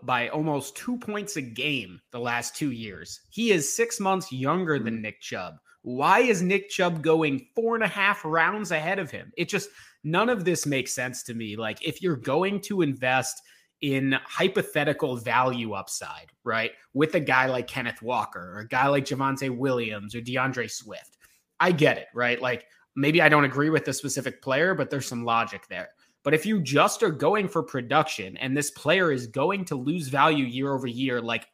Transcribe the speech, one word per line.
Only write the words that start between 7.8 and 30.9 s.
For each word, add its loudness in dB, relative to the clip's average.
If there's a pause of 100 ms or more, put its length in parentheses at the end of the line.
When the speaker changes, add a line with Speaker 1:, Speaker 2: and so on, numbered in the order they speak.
Speaker 1:
a 4
half 2
rounds 0
ahead 0
of -4
him? -12
It -2
just, -4 (340)
none 2
of 0
this 0
makes 0
sense -6
to -10
me. -6
Like, -6
if -6
you're 0
going 0
to 0
invest 0 (380)
in 2
hypothetical 0
value 2
upside, -10 (100)
right, 0 (220)
with 2
a 4
guy 4
like 0
Kenneth -6
Walker -4
or -10
a -12
guy 2
like 4
Javonte -2
Williams -2
or -8
DeAndre -2
Swift, -14 (440)
I 6
get 6
it, -10
right? 0
Like, -2 (320)
maybe 4
I 10
don't 8
agree 0
with 2
the -2
specific -6
player, 0
but -2
there's -4
some -6
logic 0
there. -10 (320)
But 2
if 4
you 0
just 2
are 4
going 0
for -2
production -2
and -4
this -2
player 2
is -4
going -2
to -6
lose -4
value 4
year -2
over -2
year, -2